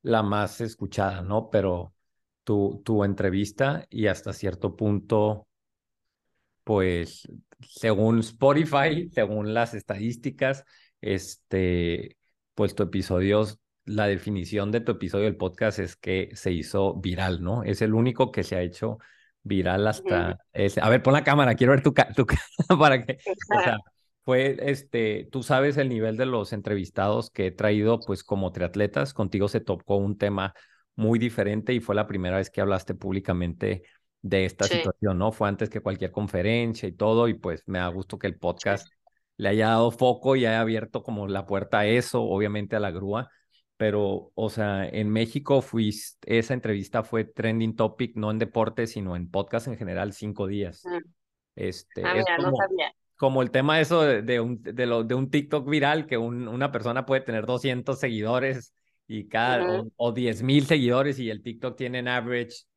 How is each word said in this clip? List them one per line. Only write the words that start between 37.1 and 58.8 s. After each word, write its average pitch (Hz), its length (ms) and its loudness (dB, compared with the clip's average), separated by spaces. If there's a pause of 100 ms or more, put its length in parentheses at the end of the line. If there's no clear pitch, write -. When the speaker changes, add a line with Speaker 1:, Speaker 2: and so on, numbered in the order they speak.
Speaker 1:
y 113 60 0
pues 92 320 -6
me 92 120 -4
da 90 100 -2
gusto 92 300 -8
que - 80 -6
el 90 100 -4
podcast 90 520 -2
Speaker 2:
Sí. - 40 -20 (440)
Speaker 1:
le 101 140 -2
haya 107 180 2
dado 113 240 4
foco 127 420 2
y 127 100 2
haya 113 160 2
abierto 110 440 -4
como 104 240 -6
la 98 180 -4
puerta 101 340 0
a 104 60 4
eso, 120 380 2
obviamente 104 500 -2
a 107 60 0
la 101 100 -2
grúa, 98 400 -6 (460)
pero, 104 580 0
o 107 160 -2
sea, 101 380 -2
en 104 200 -2
México 120 540 2
fuis-, - 640 -2
esa 113 260 2
entrevista 110 520 -2
fue 110 200 -2
trending 113 520 -2
topic, 113 400 -2
no 107 160 -2
en 110 80 -2
deporte, 113 480 -2
sino 95 260 -6
en 87 160 -6
podcast 107 380 -4
en 113 100 -8
general, 95 340 -6
cinco 104 360 -6
días. 98 360 -6
Speaker 2:
Mm. 175 140 -6 (560)
Speaker 1:
Este, - 500 -8
Speaker 2:
Ah, 180 140 0
Speaker 1:
es 190 60 0
Speaker 2:
mira, 175 140 0
no 175 60 -2
Speaker 1:
como, 185 120 2
Speaker 2:
sabía. 185 360 -2 (240)
Speaker 1:
como 135 260 2
el 123 100 -2
tema 151 280 4
eso 160 220 4
de, 123 200 4
de 120 180 0
un, 117 220 -4
de 123 240 -2
lo, 117 180 2
de 120 100 -2
un 131 160 -2
TikTok 147 400 0
viral, 151 360 2
que 127 120 -2
un, 120 300 -4
una 131 240 -2
persona 120 340 -4
puede 135 140 2
tener 113 260 -4
doscientos 127 540 -2
seguidores 123 720 -2 (320)